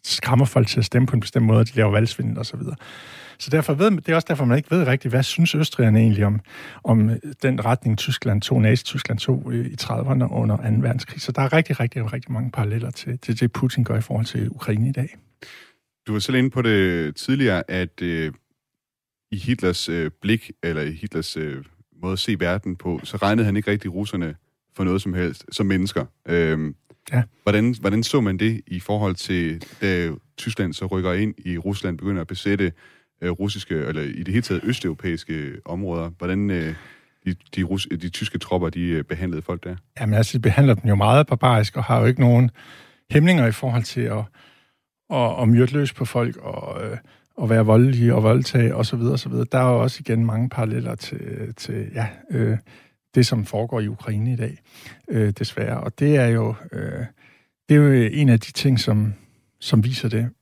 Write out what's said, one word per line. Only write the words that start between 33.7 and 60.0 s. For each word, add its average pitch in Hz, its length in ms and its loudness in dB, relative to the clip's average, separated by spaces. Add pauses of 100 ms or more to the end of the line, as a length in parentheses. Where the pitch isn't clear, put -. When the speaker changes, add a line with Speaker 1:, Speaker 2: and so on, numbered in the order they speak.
Speaker 2:
eller 78 280 -4
i 71 200 -8
det 90 60 -8
hele 113 140 0
taget 90 220 -4
østeuropæiske 80 880 -6 (120)
områder? 85 540 -6
Hvordan... 98 320 -2
Øh, 80 240 -4 (500)
de, 92 100 -4 (220)
de 95 60 -2
rus-, 95 260 -4 (140)
de 87 60 -8
tyske - 300 -8
tropper, 87 320 -2
de, 87 180 -8
øh, 78 160 -2
behandlede 87 380 -6
folk 90 220 -10
der? 90 120 -10 (240)
Speaker 1:
Jamen 107 140 0
altså, 113 240 0
de 113 40 -2
behandler 127 320 6
dem 113 140 0
jo 104 60 4
meget 113 320 4
barbarisk, 113 500 2
og 120 80 -2
har 117 160 2
jo 110 60 4
ikke 127 140 2
nogen 120 300 6 (600)
hæmninger 151 360 6
i 110 60 2
forhold 120 300 -2
til - 180 -6
at, 107 240 -4 (840)
at, 113 320 -2
at 110 60 4
myrde 120 240 6
løs 143 200 -2
på - 120 -6
folk, 120 320 -4
og, - 480 -10
øh, 107 120 -8 (460)
at 110 80 0
være 113 160 4
voldelige 120 480 6
og 110 80 4
voldtage, 117 520 2
og 110 120 0
så - 100 -4
videre, 117 160 -2
og 131 60 0
så - 100 -8
videre. 120 240 -2
Der 131 60 2
er 127 140 4
jo 117 100 2
også 123 180 -2
igen 113 260 0
mange 113 220 -2
paralleller 120 460 -4
til, - 600 -12
til, 110 380 -8
ja, 113 120 -4 (240)
øh, 110 280 0 (560)
det, 123 120 6
som 110 180 -2
foregår 113 360 -4
i 104 80 -2
Ukraine 110 440 -4
i 123 40 -2
dag, 110 220 -8 (500)
øh, 107 300 2
desværre. 110 420 -4
Og - 180 -8
det 147 180 4
er 127 100 4
jo, 113 280 0 (180)
øh, - 320 -8 (640)
det 151 80 8
er 147 40 10
jo 143 120 8
en 127 360 4
af 117 120 6
de - 120 -14
ting, 131 280 2
som, 107 340 0 (460)
som 110 240 2
viser 123 240 -2